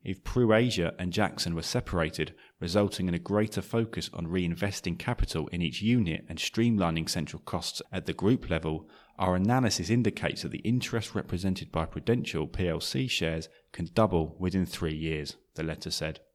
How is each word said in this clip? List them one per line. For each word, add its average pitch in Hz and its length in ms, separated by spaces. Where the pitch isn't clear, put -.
If 95 180
Pru 113 340
Asia 113 400
and 90 160
Jackson 90 440
were 80 60
separated, 82 760
resulting 92 480
in 87 60
a 85 40
greater 104 420
focus 110 540
on 82 140
reinvesting 87 680
capital - 520
in 87 120
each 85 220
unit 107 460
and 82 100
streamlining 90 720
central - 320
costs - 480
at 90 160
the 85 60
group - 360
level, 80 400
our 92 160
analysis 101 560
indicates 110 520
that 80 100
the - 60
interest 117 580
represented 92 560
by 82 120
Prudential 78 640
P 90 220
L 82 120
C 131 280
shares 80 400
can 82 200
double 90 460
within 92 280
three 80 280
years, 78 420
the 80 80
letter 80 260
said. 78 300